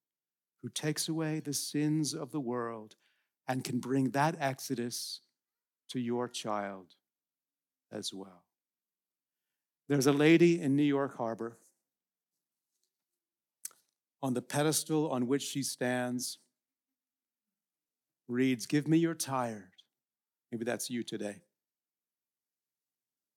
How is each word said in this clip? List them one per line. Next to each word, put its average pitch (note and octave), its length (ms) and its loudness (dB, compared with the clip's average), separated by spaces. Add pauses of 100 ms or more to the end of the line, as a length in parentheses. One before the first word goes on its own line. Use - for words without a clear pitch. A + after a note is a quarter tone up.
(640)
who A#2+ 60 -6
takes - 380 -4
away D#3 320 -2
the D3 140 -6
sins D3+ 600 0
of D#3 180 -8
the D#3 80 -2
world A#2 560 -4 (520)
and C3 160 -2
can B2 160 -2
bring C3 320 2
that D3 280 2
exodus C3 800 -4 (680)
to C3 100 -6
your A#2+ 280 0
child G2+ 680 -6 (960)
as G#2+ 220 -8
well. F#2+ 300 -14 (1400)
There's C#3 200 4
a C#3+ 60 6
lady E3 460 8
in C#3 160 2
New D3 80 4
York C#3 340 2
Harbor. A2+ 420 -6 (2750)
On B2+ 120 0
the A#2+ 60 0
pedestal D3+ 720 0
on B2 140 0
which C#3 160 0
she C#3 220 -4
stands B2 760 -4 (1900)
reads, B2 400 2
"Give D3 200 0
me D#3+ 120 6
your E3 160 2
tired." A#2+ 640 -4 (720)
Maybe A#2 120 -4
that's A2+ 280 -4
you A#2+ 100 -4
today. G#2 400 -6 (2000)